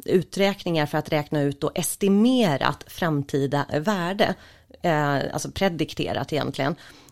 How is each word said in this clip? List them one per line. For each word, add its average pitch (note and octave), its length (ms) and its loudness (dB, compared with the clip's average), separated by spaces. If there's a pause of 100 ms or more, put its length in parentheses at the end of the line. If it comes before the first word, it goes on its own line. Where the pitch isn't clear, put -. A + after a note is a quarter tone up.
uträkningar F3+ 800 0
för D#3 120 -2
att - 140 -4
räkna D3 300 0
ut C#3+ 180 -2
då D3+ 140 0
estimerat G3+ 1120 2
framtida C#3+ 800 -2 (140)
värde, F#3+ 540 0 (480)
eh, D3+ 320 2 (180)
alltså C#3 180 -6
predikterat D3+ 840 -2
egentligen. C#3 420 -2 (380)